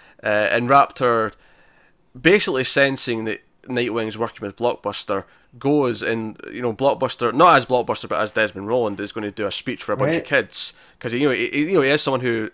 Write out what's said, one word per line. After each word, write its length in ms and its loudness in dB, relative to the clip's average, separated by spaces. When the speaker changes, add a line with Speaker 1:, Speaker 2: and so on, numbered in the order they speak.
Speaker 1:
Uh, 40 -6
and 180 0
Raptor, 640 2
basically 460 2
sensing 600 0
that 160 -6
Nightwing's 540 -4
working 280 -6
with 100 -10
Blockbuster, 680 -4
goes 440 0
and, 360 -4
you 100 -10
know, 100 -2
Blockbuster, 600 0
not 240 6
as 100 2
Blockbuster, 420 0
but 120 -2
as 120 -4
Desmond 360 -2
Roland, 320 -2
is 120 -6
gonna 180 -6
do 160 -6
a 60 -4
speech 300 -6
for 100 -6
a 40 0
bunch 140 0
of 60 0
Speaker 2:
Right. 80 -4
Speaker 1:
kids. 480 -2
'Cause, 140 -6
you 140 2
know, 60 2
he, 140 0
he, 180 -4
you 80 -2
know, 80 4
he 80 2
is 120 2
someone 180 0
who 340 -2